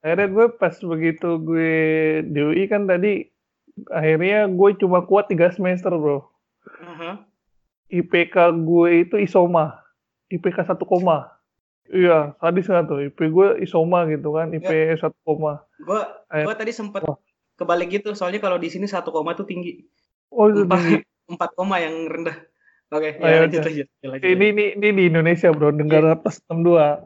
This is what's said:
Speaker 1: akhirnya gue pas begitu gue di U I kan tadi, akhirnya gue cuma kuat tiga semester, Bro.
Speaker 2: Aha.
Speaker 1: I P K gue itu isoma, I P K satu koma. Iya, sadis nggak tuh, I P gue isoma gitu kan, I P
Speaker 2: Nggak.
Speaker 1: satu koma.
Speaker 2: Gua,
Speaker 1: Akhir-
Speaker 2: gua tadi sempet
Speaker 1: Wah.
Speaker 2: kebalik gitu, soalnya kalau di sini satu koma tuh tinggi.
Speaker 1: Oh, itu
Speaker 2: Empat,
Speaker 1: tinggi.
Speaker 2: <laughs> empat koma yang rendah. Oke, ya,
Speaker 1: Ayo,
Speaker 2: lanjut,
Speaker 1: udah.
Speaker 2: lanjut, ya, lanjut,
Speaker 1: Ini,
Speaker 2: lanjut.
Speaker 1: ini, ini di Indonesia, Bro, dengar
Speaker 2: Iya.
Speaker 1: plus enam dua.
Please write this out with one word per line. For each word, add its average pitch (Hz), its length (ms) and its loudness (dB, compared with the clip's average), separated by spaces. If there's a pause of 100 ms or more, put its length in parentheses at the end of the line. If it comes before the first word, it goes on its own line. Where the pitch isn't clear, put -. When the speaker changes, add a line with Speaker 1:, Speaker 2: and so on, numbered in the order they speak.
Speaker 1:
akhirnya 180 280 -2
gue 214 240 2
pas 175 240 -2
begitu 165 640 -4
gue 160 340 -2 (500)
di 143 160 -4
U 151 120 0
I 185 140 0
kan 202 180 -2
tadi, 190 460 -2 (580)
akhirnya 170 600 0
gue 190 280 4
cuma 180 260 2
kuat 196 240 2
tiga 175 240 2
semester, 185 420 -4
Bro. 147 340 -2 (540)
Speaker 2:
Aha. 170 420 -14 (680)
Speaker 1:
I 175 140 -4
P 175 240 0
K - 80 -20 (180)
gue 170 360 2 (120)
itu 170 160 -2
isoma, 175 640 2 (500)
I 175 100 -8
P 180 120 -2
K 190 120 -4
satu 185 200 -4
koma. 175 480 0 (560)
Iya, 165 520 2
sadis 175 280 0
nggak 175 200 2
tuh, 147 140 -4
I 143 100 -6
P 160 180 -4
gue 185 200 4 (120)
isoma 175 460 0
gitu 151 260 -4
kan, 160 180 -2
I 165 80 -6
P 165 80 -8 (260)
Speaker 2:
Nggak. 160 80 -4
Speaker 1:
satu 156 220 -6
koma. 151 400 -4 (160)
Speaker 2:
Gua, 185 480 -6
Speaker 1:
Akhir- 151 180 -4
Speaker 2:
gua 156 120 -4
tadi 220 160 -8
sempet 202 320 -10
Speaker 1:
Wah. 151 100 -4 (400)
Speaker 2:
kebalik 175 380 -4
gitu, 202 200 -6
soalnya 190 280 -6
kalau 185 180 -2
di 170 80 -6
sini 175 200 -8
satu 175 240 -8
koma 160 240 -4
tuh 196 100 -10
tinggi. 175 420 -12 (420)
Speaker 1:
Oh, 220 180 2
itu 208 160 4
Speaker 2:
Empat, 185 180 2
Speaker 1:
tinggi. 170 160 4 (200)
Speaker 2:
<laughs> - 160 -18
empat 170 200 -6
koma 190 260 -4
yang 160 160 -6 (100)
rendah. 160 300 -8 (520)
Oke, 151 320 -4
ya, 165 80 -2
Speaker 1:
Ayo, 160 160 6
Speaker 2:
lanjut, 160 160 0
Speaker 1:
udah. 151 80 -2
Speaker 2:
lanjut, 147 240 -6
ya, - 160 -18
lanjut, 135 160 -10
Speaker 1:
Ini, 185 80 2
Speaker 2:
lanjut. 185 160 4
Speaker 1:
ini, 208 180 0 (140)
ini 208 160 0
di 190 160 4
Indonesia, 165 400 2
Bro, 147 240 2
dengar 151 320 4
Speaker 2:
Iya. 160 160 2
Speaker 1:
plus - 240 -6
enam 165 160 -6
dua. 170 240 6 (200)